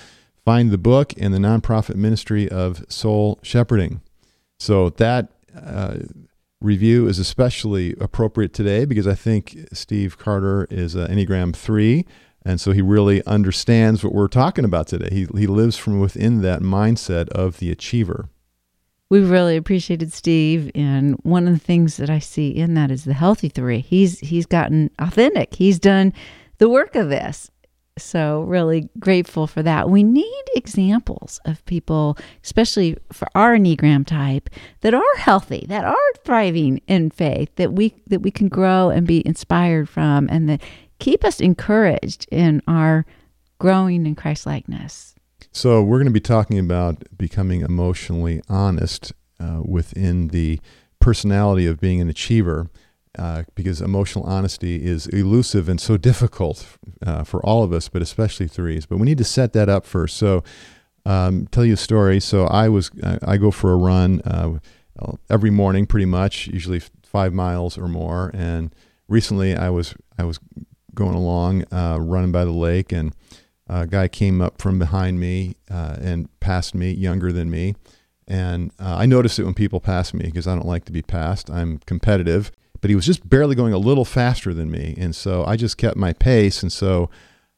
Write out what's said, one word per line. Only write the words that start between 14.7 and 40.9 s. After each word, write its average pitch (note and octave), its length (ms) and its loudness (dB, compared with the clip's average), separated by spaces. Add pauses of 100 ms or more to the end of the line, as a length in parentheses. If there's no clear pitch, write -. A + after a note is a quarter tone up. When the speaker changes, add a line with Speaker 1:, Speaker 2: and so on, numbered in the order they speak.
Speaker 1:
today. F2+ 240 -6
He, F#2+ 240 -2
he G#2 120 0
lives A2 320 2
from G2+ 200 -2
within G#2 440 0
that F2+ 180 0
mindset F#2+ 720 0
of F#2 260 -2
the F2 140 -6
achiever. F2+ 580 -4 (800)
Speaker 2:
We G3 120 6
really F3+ 360 4
appreciated E3 560 -4
Steve, D#3+ 640 0
and C#3 480 0
one F3 260 2
of F3 60 4
the D#3 40 2
things E3+ 380 2
that C#3+ 140 -4
I D#3 80 0
see D3 320 -4
in E3 240 -2
that D3 160 2
is C3+ 140 -6
the C#3 100 -2
healthy E3+ 340 2
three. B2 320 -4
He's, F#3 380 2
he's E3 260 -4
gotten D#3 540 2
authentic. A#3 560 2
He's F#3 240 4
done F#3+ 340 4 (460)
the A3 100 6
work C4 280 2
of G3 120 0
this. - 420 -6 (460)
So D3+ 440 -2
really E3 480 0 (100)
grateful F3 480 0
for - 160 -4
that. D#3+ 260 0
We G3+ 140 6
need F#4+ 400 2 (140)
examples G#3+ 880 -2
of D#3+ 200 -6
people, D#3 540 -2 (240)
especially G3 540 0 (160)
for - 240 -12
our A#3 200 6
Enneagram D3+ 480 4
type, C#3 460 -4 (300)
that A3 140 2
are B4 220 2
healthy, - 520 0
that G3+ 160 -6
are - 120 0 (280)
thriving E3+ 640 0
in E3+ 220 2
faith, D3+ 440 -4
that F3+ 180 -2
we, G#3+ 220 0 (140)
that G3 100 0
we G3 140 -2
can G3+ 160 0
grow F#3 420 2
and E3+ 160 0
be E3 180 2
inspired E3 640 0
from, C#3+ 400 2
and D#3+ 200 0
that D3 120 0 (380)